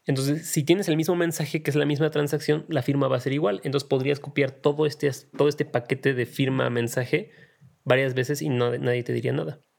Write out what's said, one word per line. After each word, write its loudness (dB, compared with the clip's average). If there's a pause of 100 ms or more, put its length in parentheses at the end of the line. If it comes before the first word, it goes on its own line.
Entonces, 0
si -2
tienes 4
el 2
mismo 0
mensaje -2
que -2
es 0
la 4
misma 0
transacción, -2
la -2
firma 0
va 2
a 0
ser -2
igual. 0
Entonces -4
podrías 0
copiar -2
todo 0
este, -2 (280)
todo 4
este 0
paquete 0
de 0
firma-mensaje -2 (540)
varias 2
veces -2
y -2
no, 0
nadie 0
te -4
diría -2
nada. -4 (180)